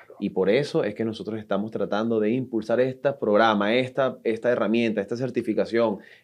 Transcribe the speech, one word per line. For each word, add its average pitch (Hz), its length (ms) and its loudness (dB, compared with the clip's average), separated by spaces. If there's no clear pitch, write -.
Y 101 120 -2
por 95 180 2
eso 143 340 2
es 104 120 -4
que 113 100 -4
nosotros 107 340 -6
estamos 104 300 -4
tratando 110 500 -2
de 107 120 2
impulsar 117 480 -2
este 131 340 0
programa, 107 640 4
esta, 131 480 -2
esta 113 260 0
herramienta, 113 520 0
esta 101 160 -6
certificación, 113 840 0